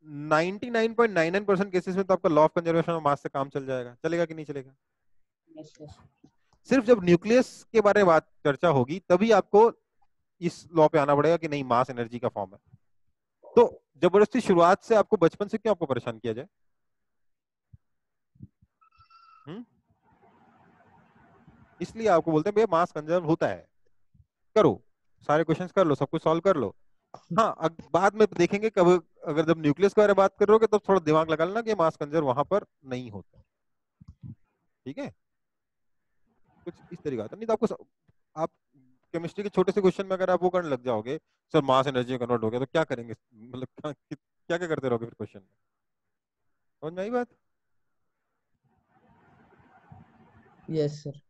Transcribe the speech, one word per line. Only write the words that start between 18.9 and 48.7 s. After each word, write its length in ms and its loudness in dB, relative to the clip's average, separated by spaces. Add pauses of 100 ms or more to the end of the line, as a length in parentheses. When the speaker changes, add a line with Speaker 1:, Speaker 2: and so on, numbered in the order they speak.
Speaker 1:
हम्म? 180 -16 (2250)
इसलिए 280 -6
आपको 220 2
बोलते 200 0
हैं, 40 -10
"भैया, 160 2
mass 220 0
conserve 320 -4
होता 220 0
है, 220 -8 (880)
करो, 300 2 (420)
सारे 180 0
questions 280 -4
कर 140 2
लो, 80 0
सब 140 -4
कुछ 140 -6
solve 180 0
कर 160 0
लो।" 200 -6 (400)
हाँ, 420 -2
अग-, 320 -6
बाद 240 2
में 120 4 (120)
देखेंगे 320 -2
कब, 380 2 (160)
अगर 200 -2
जब 140 0
nucleus 360 0
के 60 4
बारे 80 6
में 80 4
बात 220 2
करोगे, 280 4
तब 220 0
थोड़ा 120 4
दिमाग 300 0
लगा 140 0
लेना 160 -4
कि 140 -4
mass 220 0
कंजर्व 300 -4
वहां 180 0
पर 220 -2 (180)
नहीं 260 -10
होता। 320 -20 (1400)
ठीक 140 -14
है, 160 -12 (1500)
कुछ 100 -16 (180)
इस 60 -18
तरीके 180 -8
का 60 -8
होता 140 -14
है। 20 -20
नहीं 80 -12
तो 60 -2
आपको 140 -2
स-, 200 -8 (500)
आप 140 -6 (600)
chemistry 300 -10
के 80 -8
छोटे 220 0
से 80 -2
क्वेश्चन 240 0
में 80 -6
अगर 180 -2
आप 120 0
वो 80 0
करने 180 -4
लग 160 -4
जाओगे, 340 -4 (340)
"सर, 100 4
mass 240 4
एनर्जी 260 -4
में 60 -6
convert 240 -2
हो 80 -2
गया," 100 -6
तो 60 -4
क्या 180 0
करेंगे? 300 -10 (200)
मतलब, 300 -16
क्या, 280 -14
क्या, 680 -12
क्या 100 -8
करते 200 -4
रहोगे 160 -2
फिर 100 -16
क्वेश्चन 240 -14
में? 100 -20 (1300)
समझ 120 -10
में 100 -10
आई 80 -8
बात? 180 -6 (3500)